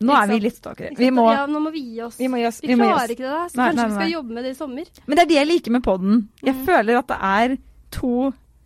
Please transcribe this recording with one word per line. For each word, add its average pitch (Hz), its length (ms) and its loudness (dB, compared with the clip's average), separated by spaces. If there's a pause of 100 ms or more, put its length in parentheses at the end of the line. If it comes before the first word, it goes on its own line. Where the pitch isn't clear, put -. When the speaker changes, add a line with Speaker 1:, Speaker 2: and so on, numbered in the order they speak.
Speaker 1:
Nå 240 120 2
Speaker 2:
Ikke 262 100 4
Speaker 1:
er 202 40 2
vi 202 60 0
Speaker 2:
sant? 220 100 0
Speaker 1:
litt 240 180 -2
stalkere. - 320 -12
Speaker 2:
Ikke 269 60 -14
Speaker 1:
Vi 247 80 4
Speaker 2:
sant? 262 100 2
Speaker 1:
må, 226 160 4
Speaker 2:
Ja, 277 140 0
nå 302 140 -4
må 311 120 -4
vi 311 80 -8
gi 226 220 -10
oss. 233 160 -12
Speaker 1:
vi 254 100 -2
må 254 80 -2
gi 233 100 0
oss, 233 140 -4
Speaker 2:
Vi 302 80 -8
Speaker 1:
vi 247 60 4
må 233 100 4
gi - 80 4
Speaker 2:
klarer 277 120 2
Speaker 1:
oss. 220 60 -6
Speaker 2:
ikke 247 140 -8
det 262 80 -4
der, 339 160 -4
så - 80 -10
Speaker 1:
Nei, 247 140 2
Speaker 2:
kanskje - 60 0
Speaker 1:
nei, 240 80 2
Speaker 2:
vi 214 100 -2
skal 196 100 -2
Speaker 1:
nei. 320 80 -2
Speaker 2:
jobbe 285 220 -8
med 247 100 -8
det 262 60 -6
i 262 80 -10
sommer. 285 260 -10 (220)
Speaker 1:
Men 294 100 2
det 349 60 6
er 349 60 6
det 330 80 4
jeg 285 120 2
liker 339 220 0
med 247 120 2
podden. 202 460 2 (140)
Jeg 269 120 0
Speaker 2:
Mm. 262 120 -8
Speaker 1:
føler 240 320 2
at 254 80 -4
det 254 160 -4
er 226 360 0 (320)
to, 254 440 -2 (320)